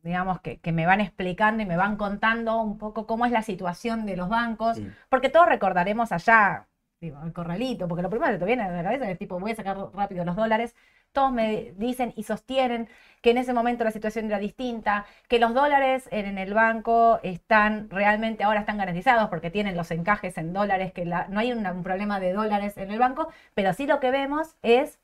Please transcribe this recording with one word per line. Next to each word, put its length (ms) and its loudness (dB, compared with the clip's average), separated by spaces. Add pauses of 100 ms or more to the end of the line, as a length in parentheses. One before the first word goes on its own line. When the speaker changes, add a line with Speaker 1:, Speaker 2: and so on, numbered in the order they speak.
Speaker 1:
digamos, 380 -4
que, 180 -12
que 140 -6
me 140 0
van 140 4
explicando 640 0
y 40 -4
me 100 -2
van 200 0
contando 640 -2
un 160 -4
poco 280 -8
cómo 200 0
es 60 0
la 100 0
situación 640 -6
de 100 -4
los 120 -4
bancos, 480 -2
Speaker 2:
Sí. 120 -10 (200)
Speaker 1:
porque 220 2
todos 180 8
recordaremos 640 0
allá, 540 4 (340)
digo, 240 -12
el 80 -8
corralito, 560 -6
porque 140 -4
lo 80 -4
primero 220 0
que 60 -4
te 60 -4
viene 200 0
a 60 -6
la 120 -4
cabeza 280 -4
es 80 -8
tipo, 220 -8
"Voy 120 -6
a 40 -6
sacar 200 -8 (180)
rápido 300 -6
los 120 -4
dólares". 380 0 (380)
Todos 200 2
me 460 -2
dicen 380 -2
y 80 -8
sostienen 640 -2 (340)
que 80 6
en 80 4
ese 160 0
momento 300 0
la 60 2
situación 360 -6
era 120 -2
distinta, 680 -4 (220)
que 100 4
los 160 4
dólares 560 2
en, 160 -4
en 120 -6
el 140 -6
banco 680 4
están 680 2
realmente, 540 0
ahora 160 2
están 180 -4
garantizados 520 2
porque 200 -4
tienen 280 -2
los 140 -6
encajes 440 -2
en 160 -6
dólares, 400 -2
que 140 -6
la, 220 -2
no 120 -2
hay 120 0
una, 200 -4
un 100 -8
problema 380 -4
de 140 0
dólares 420 -2
en 140 -10
el 80 -6
banco, 300 0 (260)
pero 180 2
sí 140 -4
lo 120 2
que 120 0
vemos 520 -2
es 420 2